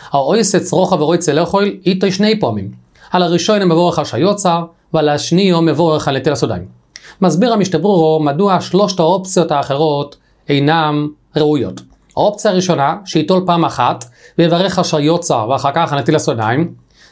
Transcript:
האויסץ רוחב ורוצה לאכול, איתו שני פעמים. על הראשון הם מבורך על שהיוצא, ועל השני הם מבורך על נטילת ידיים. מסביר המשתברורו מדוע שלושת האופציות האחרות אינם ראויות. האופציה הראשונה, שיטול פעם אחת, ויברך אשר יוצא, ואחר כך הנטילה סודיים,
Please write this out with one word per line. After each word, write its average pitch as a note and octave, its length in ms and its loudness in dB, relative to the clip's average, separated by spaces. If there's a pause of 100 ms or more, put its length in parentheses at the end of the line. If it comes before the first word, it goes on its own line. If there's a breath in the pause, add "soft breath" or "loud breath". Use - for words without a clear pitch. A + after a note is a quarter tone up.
(100)
האויסץ E3+ 600 0
רוחב F3+ 280 2
ורוצה D#3+ 320 0
לאכול, F#3+ 380 0 (160)
איתו F#3+ 260 0
שני G#3+ 280 0
פעמים. G#2 300 -4 (400 loud breath)
על F3+ 120 0
הראשון F3 400 2
הם F#3 60 2
מבורך E3+ 300 2
על D3 60 -2
שהיוצא, E3+ 560 0 (340 soft breath)
ועל D3+ 140 2
השני F3 440 2
הם E3 140 2
מבורך D#3 420 0
על C3+ 80 0
נטילת C#3+ 260 -2
ידיים. F#2+ 220 -4 (560 loud breath)
מסביר F#3 320 2
המשתברורו E3+ 680 2
מדוע E3+ 400 0
שלושת F#3 400 0
האופציות F3 520 0
האחרות C#3+ 640 -2 (320)
אינם D3 600 0 (280)
ראויות. D3 440 0 (360)
האופציה G3+ 340 0
הראשונה, F3 540 0
שיטול F#3 420 0
פעם E3+ 180 2
אחת, C3 400 -2 (340 soft breath)
ויברך F3 400 2
אשר E3+ 220 0
יוצא, D#3 340 0
ואחר C3 400 -2
כך D#3+ 180 -2
הנטילה C#3+ 260 2
סודיים, C3 560 -2 (380 soft breath)